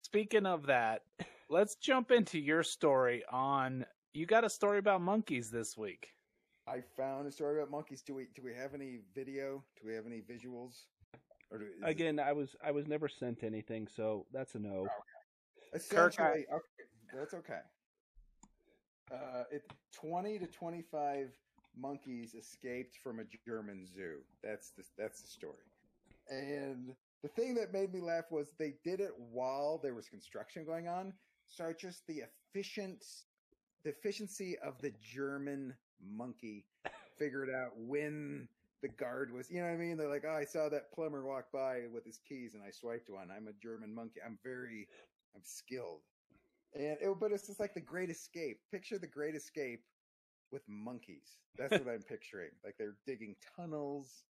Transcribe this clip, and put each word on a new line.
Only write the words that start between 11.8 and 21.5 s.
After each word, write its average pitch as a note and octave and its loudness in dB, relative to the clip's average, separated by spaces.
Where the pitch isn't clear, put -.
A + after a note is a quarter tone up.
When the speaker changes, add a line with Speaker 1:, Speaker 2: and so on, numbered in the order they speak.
Speaker 3:
Again, D#3 4
I C#3+ 4
was, C#3+ 0
I D3+ 2
was D3 2
never D3+ 2
sent B2 -2
anything, A2 -2
so A2 0
that's C3 -4
a A2+ -2
no. G2 0
Speaker 2:
Oh, - -10
okay. E3+ -4
Speaker 1:
Kirk, F3 8
I E3 8
Speaker 2:
Essentially, D3+ 6
okay, - -8
that's D3 -4
okay. D#3+ -6
Uh, B2+ -4
it, D3 -4
twenty F#3 -2
to F3+ -2
twenty-five D3+ -2